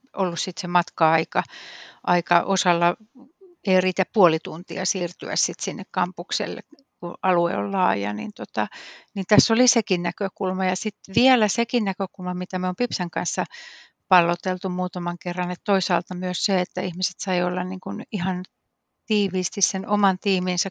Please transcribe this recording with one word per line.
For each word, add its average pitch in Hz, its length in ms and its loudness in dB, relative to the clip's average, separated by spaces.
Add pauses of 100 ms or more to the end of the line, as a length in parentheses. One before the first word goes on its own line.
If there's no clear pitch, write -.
(140)
ollut 175 260 -2
sit - 180 -8
se 175 100 -8
matka-aika, 170 760 2 (600)
aika 175 380 4
osalla 175 540 2 (720)
ei 185 140 4
riitä 185 220 0 (100)
puoli 170 300 6
tuntia 175 420 -8
siirtyä - 500 -4
sit - 240 -2
sinne 156 320 -6
kampukselle, 175 720 -4 (380)
kun 175 220 -8
alue 175 360 2
on 202 140 -4
laaja, 196 420 0
niin 208 220 -8
tota, 214 320 -4 (480)
niin 190 120 -4
tässä 214 260 4
oli 240 140 4
sekin 185 360 2
näkökulma. 185 600 -2
Ja 180 100 0
sit - 200 -6 (200)
vielä 240 320 6
sekin 233 380 0
näkökulma, 185 480 -4
mitä 180 260 -4
me 185 80 0
on 180 80 -2
Pipsan 190 340 -2
kanssa 175 360 -2 (600)
palloteltu 180 640 2
muutaman 180 540 -4
kerran, 175 280 -4
että - 120 -10
toisaalta 185 520 0
myös 180 300 -4
se, 190 160 2
että 180 200 -4
ihmiset 175 380 -4
sai 180 240 0
olla, 180 200 -2
niin 185 160 -6
kun, 202 320 -8
ihan 180 320 -2 (640)
tiiviisti 196 560 0
sen 190 280 -2
oman 202 320 4
tiiminsä 185 500 0